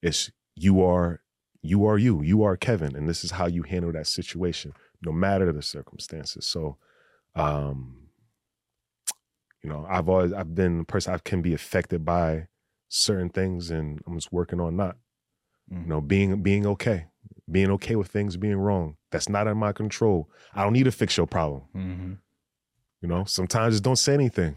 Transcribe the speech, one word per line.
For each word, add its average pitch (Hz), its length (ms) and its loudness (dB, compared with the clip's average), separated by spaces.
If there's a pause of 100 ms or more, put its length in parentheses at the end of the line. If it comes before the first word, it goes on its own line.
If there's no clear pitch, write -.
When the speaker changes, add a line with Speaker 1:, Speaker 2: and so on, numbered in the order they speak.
Speaker 1:
It's, - 300 -2 (240)
you 95 280 6
are, 87 380 2 (400)
you 98 240 2
are 107 120 6
you, 104 260 4
you 101 200 4
are 95 140 2
Kevin, 80 380 0
and 73 120 -4
this 85 160 -4
is 85 80 -6
how 90 160 -2
you 87 160 -2
handle 87 280 -4
that 78 160 -6
situation, 85 680 -6 (280)
no 82 100 -6
matter 95 420 2
the 76 80 -4
circumstances. - 880 -12
So, 78 300 -6 (580)
um, 71 720 -4 (1500)
you 78 80 -8
know, 76 200 -8
I've 90 200 0
always, 92 240 6
I've 85 220 -6
been 87 240 2
a 82 60 -4
person, 92 280 -2
I 87 60 -2
can 92 220 -2
be 85 120 2
affected 85 520 -2
by 82 420 0 (400)
certain 92 420 0
things, 90 400 -2
and 78 380 -4
I'm 87 80 -8
just - 180 -10
working 87 260 -2
on 85 160 -2
not, 95 220 -2 (760)
Speaker 2:
Mm. 90 120 -10
Speaker 1:
you 82 60 -8
know, 76 120 -2
being, 98 400 2
being 101 240 2
okay, 101 400 0 (460)
being 95 200 4
okay 101 240 0
with 101 120 0
things 101 300 -4
being 101 200 0
wrong. 95 400 0 (140)
That's - 180 -2
not 101 160 0
in 107 120 0
my 104 140 0
control. 101 560 0 (280)
I 98 80 0
don't 104 100 4
need 131 120 6
to 127 60 4
fix - 240 0
your 82 120 2
problem. 76 340 -2 (140)
Speaker 2:
Mm-hmm. 92 380 -8 (880)
Speaker 1:
You 87 60 -6
know, 87 180 0
sometimes 110 500 0
just 104 80 0
don't 127 120 2
say 139 200 2
anything 98 420 2